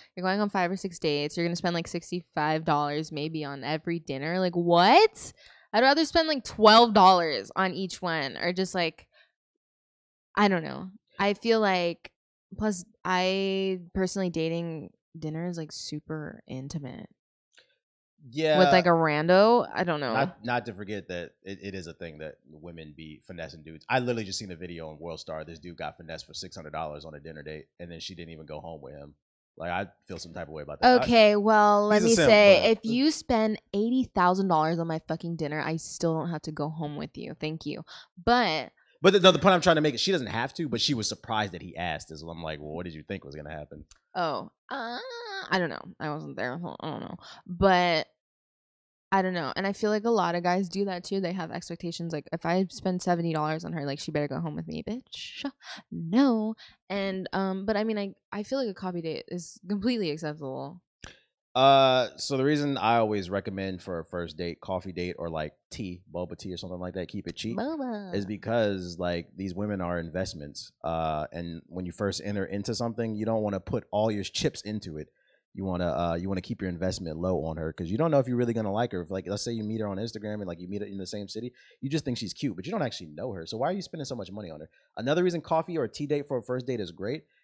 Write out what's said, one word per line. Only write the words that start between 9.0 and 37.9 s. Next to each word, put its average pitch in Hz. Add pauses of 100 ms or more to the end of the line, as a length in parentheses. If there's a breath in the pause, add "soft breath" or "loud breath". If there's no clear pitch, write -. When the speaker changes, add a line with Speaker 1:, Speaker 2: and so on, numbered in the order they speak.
Speaker 1:
I 202
don't 180
know. 147 (280)
I 202
feel 226
like, 180 (440)
plus, 202 (200)
I 190 (140)
personally, 185
dating 165 (280)
dinner 156
is, 170
like, 151
super -
intimate. 135 (1200 soft breath)
Speaker 2:
Yeah. 156
Speaker 1:
With, 143
like, 175
a 175
rando, 165
I 143
don't 156
know. 123
Speaker 2:
Not, 131
not 120
to 110
forget 101
that 87 (100)
it, 98
it 98
is 90
a 82
thing 78
that 76 (140)
women 78
be 78
finessing 82
dudes. 80
I 127
literally 120
just 95
seen 101
a 85
video 82
on 76
World 80
Star. 78
This 82
dude 82
got 76
finessed 80
for 73
six -
hundred 76
dollars 76
on 78
a 73
dinner 78
date, 76 (120)
and 87
then 82
she 95
didn't 82
even 78
go 76
home 80
with 69
him. 71 (420)
Like, 85
I 95 (200)
feel 87
some 82
type 85
of 76
way 78
about 73
that. 247
I -
Speaker 1:
Okay, 214
well, 208
let 208
Speaker 2:
he's -
a 226
Speaker 1:
me 233
Speaker 2:
simp, 156
Speaker 1:
say, 208
Speaker 2:
but 220
Speaker 1:
if -
you 254
spend 220 (120)
eighty 233
thousand 185
dollars 160
on 165
my 160
fucking 170
dinner, 151
I 160
still 160
don't 160
have 151
to 156
go 147
home 151
with 151
you. -
Thank 156
you. 151 (380 loud breath)